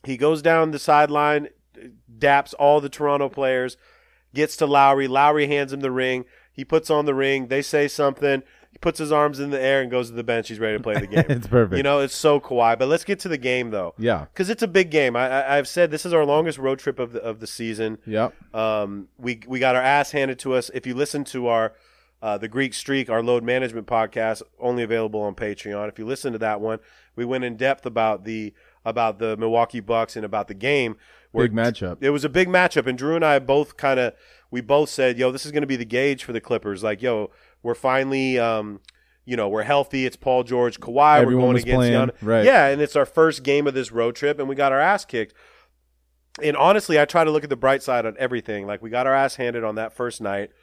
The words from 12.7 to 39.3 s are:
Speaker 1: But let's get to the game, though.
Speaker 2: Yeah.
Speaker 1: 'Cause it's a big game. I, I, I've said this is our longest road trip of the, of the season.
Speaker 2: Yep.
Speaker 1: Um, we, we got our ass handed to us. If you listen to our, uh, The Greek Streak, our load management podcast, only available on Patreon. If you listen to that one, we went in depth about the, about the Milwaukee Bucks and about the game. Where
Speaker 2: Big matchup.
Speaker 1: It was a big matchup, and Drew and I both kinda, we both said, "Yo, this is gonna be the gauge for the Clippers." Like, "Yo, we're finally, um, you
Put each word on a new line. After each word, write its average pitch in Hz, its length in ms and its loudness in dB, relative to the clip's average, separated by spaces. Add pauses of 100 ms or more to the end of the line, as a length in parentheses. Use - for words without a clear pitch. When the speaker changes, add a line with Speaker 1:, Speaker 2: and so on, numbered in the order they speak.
Speaker 1:
But 131 80 0
let's 165 160 0
get 196 180 -6
to 190 80 -8
the 156 80 -4
game, 127 340 -2
though. 92 260 -6
Speaker 2:
Yeah. 104 360 -2
Speaker 1:
'Cause 190 160 -4
it's 226 140 -4
a 214 40 2
big 180 240 2
game. 135 240 2
I, 127 140 2
I, 135 280 0
I've 135 100 0
said 175 240 2
this 156 140 -6
is 175 80 -2
our 156 120 4
longest 151 320 0
road 135 220 -2
trip - 180 -4
of 120 160 -6
the, 113 80 -8
of 110 180 -8
the 113 80 -12
season. 110 580 -6
Speaker 2:
Yep. 110 280 -2 (220)
Speaker 1:
Um, 104 640 -4
we, 120 300 -8
we 127 120 -6
got 127 160 4
our 127 60 2
ass 139 300 2
handed 135 280 -2
to 131 140 -4
us. 127 200 -2
If 127 140 -8
you 123 80 -6
listen 143 300 -4
to 123 220 -6
our, 113 260 2 (480)
uh, 104 160 -2
The 110 100 -8
Greek 123 260 -4
Streak, 135 360 -4
our 113 120 0
load 120 220 0
management 117 440 -2
podcast, 113 540 -2 (180)
only 123 240 -2
available 110 380 -2
on 101 140 -6
Patreon. 104 540 -8
If 101 100 -14
you 107 60 -12
listen 131 280 -6
to 107 60 -8
that 107 220 -2
one, 110 180 -4 (360)
we 123 100 -6
went 127 180 -4
in 120 140 -8
depth 131 280 -2
about 110 380 -2
the, 110 300 -10 (320)
about 110 340 -2
the 110 160 -4
Milwaukee 113 460 0
Bucks 113 340 -2
and 110 100 -8
about 101 220 -4
the 104 60 -14
game. 120 420 -2 (380)
Where 123 140 2
Speaker 2:
Big 107 80 -6
matchup. 113 460 -2
Speaker 1:
It 135 80 2
was 147 160 0
a 147 40 -4
big 180 200 0
matchup, 180 380 2
and 127 100 -2
Drew 147 180 -2
and 165 80 0
I 143 160 4
both 135 380 0
kinda, 127 360 0 (360)
we 123 100 -8
both 139 300 2
said, 127 280 0
"Yo, 127 140 2
this 135 140 -10
is 151 80 -12
gonna 147 120 0
be 135 120 -2
the 120 80 -8
gauge 127 400 -2
for 123 80 -10
the 113 80 -6
Clippers." 104 420 -4
Like, 107 180 -4
"Yo, 113 300 -4 (320)
we're 120 100 -4
finally, 135 640 0
um, 107 440 -2 (420)
you 123 140 -6